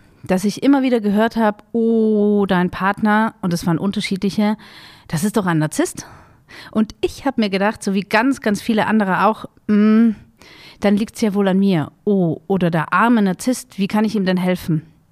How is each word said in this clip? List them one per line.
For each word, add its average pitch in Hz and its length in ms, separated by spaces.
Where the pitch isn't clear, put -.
dass 185 220
ich - 180
immer 277 200
wieder 247 180
gehört 208 360
hab, 214 360
"Oh, 220 760
dein 180 240
Partner", 214 720
und 180 100
es 170 140
waren 170 120
unterschiedliche, 208 760
"das 160 160
ist 214 120
doch 196 100
ein 170 120
Narzisst." - 480
Und 220 300
ich - 260
hab 269 120
mir 214 120
gedacht, 196 320
so 196 100
wie 196 100
ganz, 247 380
ganz 202 220
viele 214 240
andere 190 400
auch, 220 200
"Mm, 214 440
dann 208 160
liegt's 220 240
ja 208 140
wohl 202 140
an 185 100
mir. 190 320
Oh, 185 420
oder 180 240
der 160 220
arme 226 300
Narzisst, 202 560
wie 190 100
kann 214 160
ich 214 100
ihm 202 120
denn 185 100
helfen?" 175 460